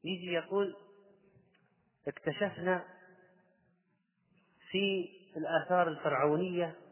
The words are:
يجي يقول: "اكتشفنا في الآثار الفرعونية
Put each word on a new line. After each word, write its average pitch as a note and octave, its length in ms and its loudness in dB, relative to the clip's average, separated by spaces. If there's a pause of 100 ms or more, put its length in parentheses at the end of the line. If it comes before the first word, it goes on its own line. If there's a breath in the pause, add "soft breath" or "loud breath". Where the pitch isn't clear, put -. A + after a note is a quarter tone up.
يجي F3 300 -4
يقول: F#3 420 0 (1300)
"اكتشفنا F3 760 -2 (1900)
في G3 380 0 (280)
الآثار E3 500 2
الفرعونية D#3 880 0 (160)